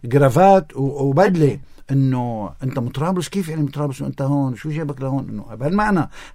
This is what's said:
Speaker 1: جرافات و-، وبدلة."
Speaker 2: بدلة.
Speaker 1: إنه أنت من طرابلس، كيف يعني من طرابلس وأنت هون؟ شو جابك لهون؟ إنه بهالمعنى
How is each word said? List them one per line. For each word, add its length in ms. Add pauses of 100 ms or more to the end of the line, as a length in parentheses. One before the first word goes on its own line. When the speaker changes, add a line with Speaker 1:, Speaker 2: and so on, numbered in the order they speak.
Speaker 1:
جرافات 720
و-، 40
وبدلة." 500
Speaker 2:
بدلة. 300 (300)
Speaker 1:
إنه 720
أنت 160
من 100
طرابلس، 400
كيف 200
يعني 140
من 60
طرابلس 340
وأنت 200
هون؟ 340
شو 140
جابك 300
لهون؟ 280
إنه 140
بهالمعنى 680 (240)